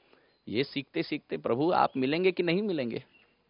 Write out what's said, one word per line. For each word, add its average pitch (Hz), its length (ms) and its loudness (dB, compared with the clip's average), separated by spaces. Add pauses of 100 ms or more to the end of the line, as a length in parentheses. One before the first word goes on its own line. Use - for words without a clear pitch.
(480)
ये 113 160 0
सीखते 143 400 -6
सीखते - 340 -8
प्रभु 147 340 0
आप 139 260 2
मिलेंगे 156 340 2
कि 185 120 -2
नहीं 175 180 2
मिलेंगे? 139 420 -4 (460)